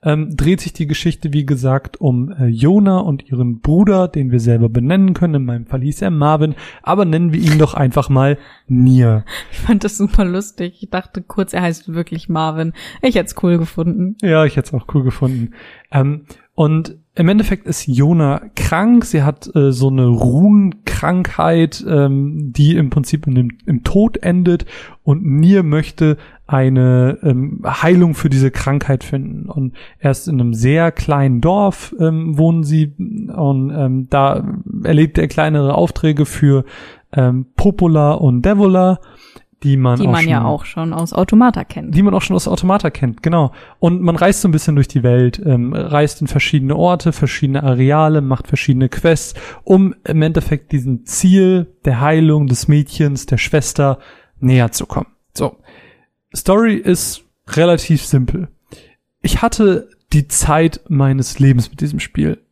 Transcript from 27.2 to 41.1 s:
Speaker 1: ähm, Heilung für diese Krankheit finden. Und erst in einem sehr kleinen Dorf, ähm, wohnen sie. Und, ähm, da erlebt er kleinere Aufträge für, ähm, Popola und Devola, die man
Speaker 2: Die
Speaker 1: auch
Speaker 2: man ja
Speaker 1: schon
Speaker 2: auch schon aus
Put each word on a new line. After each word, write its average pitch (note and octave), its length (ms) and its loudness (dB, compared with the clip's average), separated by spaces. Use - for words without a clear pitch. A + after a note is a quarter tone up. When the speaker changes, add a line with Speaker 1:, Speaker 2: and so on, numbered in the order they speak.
Speaker 1:
ähm, C3+ 420 -2
Heilung F3 500 2
für - 140 -2
diese C3+ 220 2
Krankheit C#3 540 -2
finden. - 440 -8
Und C3 260 -6
erst C#3 300 -2
in C#3 120 -2
einem A#2 140 0
sehr D3 380 0
kleinen C#3 480 0
Dorf, F#3+ 580 0
ähm, D#3+ 400 -2
wohnen E3 260 2
sie. D3+ 320 0
Und, D#3+ 760 -4
ähm, C3 360 -2
da C#3 360 0
erlebt D#3 340 2
er D#3+ 100 0
kleinere D3 460 0
Aufträge D3+ 520 0
für, C#3 380 2
ähm, B2+ 340 0
Popola D#3+ 560 2
und B2+ 320 0
Devola, F#3 560 2
die C#3 140 2
man B2+ 240 2
Speaker 2:
Die F#3+ 80 2
Speaker 1:
auch F3 40 2
Speaker 2:
man E3 140 0
ja D#3 120 2
Speaker 1:
schon - 80 -2
Speaker 2:
auch D3 180 -4
schon E3 280 -8
aus E3 200 -6